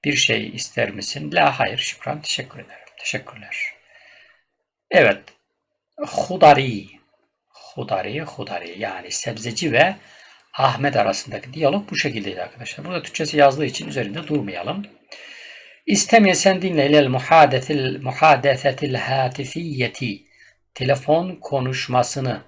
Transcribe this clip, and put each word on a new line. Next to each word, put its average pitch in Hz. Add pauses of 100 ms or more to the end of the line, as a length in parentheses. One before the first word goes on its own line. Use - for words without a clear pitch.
Bir 143
şey 110
ister 113
misin? 147
"La, 147
hayır, 104
şükran, -
teşekkür -
ederim." - (140)
Teşekkürler. - (1300)
Evet. 123 (720)
Hudari. 139 (640)
Hudari, 110
hudari. 90
Yani 92
sebzeci 117
ve 160 (580)
Ahmet 135
arasındaki 107
diyalog 156
bu 202
şekildeydi 101
arkadaşlar. -
Burada 175
Türkçesi 151
yazdığı 143
için -
üzerinde 131
durmayalım. 120 (1000)
"İstemiye, 202
sen 185
dinle, 160
ilel 147
muhadetil, 135
muhadesetil 135
hatifiyeti." 127 (540)
Telefon 156
konuşmasını. 127